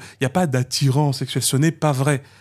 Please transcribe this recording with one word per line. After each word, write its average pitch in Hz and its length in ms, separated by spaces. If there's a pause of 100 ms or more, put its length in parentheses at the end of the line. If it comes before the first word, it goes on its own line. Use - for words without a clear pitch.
(200)
y 135 40
a 127 60
pas 180 180
d'attirance 131 720
sexuelle, 131 260
ce - 120
n'est 156 160
pas 156 200
vrai. 135 300 (180)